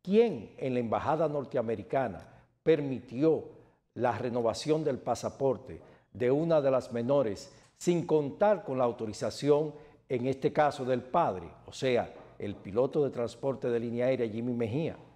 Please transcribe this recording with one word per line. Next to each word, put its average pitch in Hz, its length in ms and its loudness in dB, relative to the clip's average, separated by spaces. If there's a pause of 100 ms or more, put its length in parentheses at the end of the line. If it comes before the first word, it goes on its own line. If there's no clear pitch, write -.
¿Quién 185 560 2
en 131 160 -2
la 123 80 2
embajada 120 460 0
norteamericana 120 960 -2 (380)
permitió 143 840 2 (500)
la 117 220 0
renovación 123 680 0
del 135 160 0
pasaporte 113 840 -2 (300)
de 123 200 2
una 160 300 4
de 135 100 2
las 123 200 0
menores 117 640 0 (240)
sin 170 280 0
contar 156 580 2
con 131 140 -4
la 127 60 2
autorización, 123 920 0 (360)
en 123 180 -2
este 135 240 0
caso 143 320 2
del 127 180 0
padre, 104 480 0 (160)
o - 60 -18
sea, 117 420 0 (260)
el 101 160 -6
piloto 135 480 0
de 131 60 0
transporte 120 600 -4
de 117 100 0
línea 120 260 -2
aérea 123 240 0
Jimmy 117 240 -4
Mejía? 120 420 -2 (200)